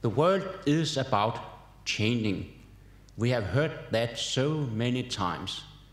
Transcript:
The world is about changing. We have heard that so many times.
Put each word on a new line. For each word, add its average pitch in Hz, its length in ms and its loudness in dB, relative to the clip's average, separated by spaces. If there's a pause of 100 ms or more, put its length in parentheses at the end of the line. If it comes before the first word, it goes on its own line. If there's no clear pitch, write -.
The 123 80 2
world 180 380 4 (180)
is 151 300 2
about 113 440 2 (440)
changing. 107 680 0 (640)
We 113 140 2
have 120 120 2
heard 131 280 2 (200)
that 120 260 0
so 139 360 0
many 123 500 0
times. 92 580 -4 (320)